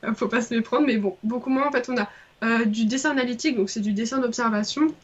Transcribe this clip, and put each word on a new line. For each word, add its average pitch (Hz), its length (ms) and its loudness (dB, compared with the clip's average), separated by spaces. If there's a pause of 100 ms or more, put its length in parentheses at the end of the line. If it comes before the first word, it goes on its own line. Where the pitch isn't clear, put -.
euh, 226 100 0
faut 226 120 -2
pas 226 140 0
se 233 140 -6
méprendre, 247 320 2
mais 233 100 2
bon, 196 260 -2
beaucoup 240 280 -2
moins. 269 180 2
En - 20 0
fait, 254 200 -2
on 247 80 -2
a, 208 100 -2 (340)
euh, 226 220 2
du 220 220 2
dessin 269 240 2
analytique, 254 460 0
donc 196 140 2
c'est 226 100 -6
du 208 120 0
dessin 226 260 0
d'observation, 233 680 0 (180)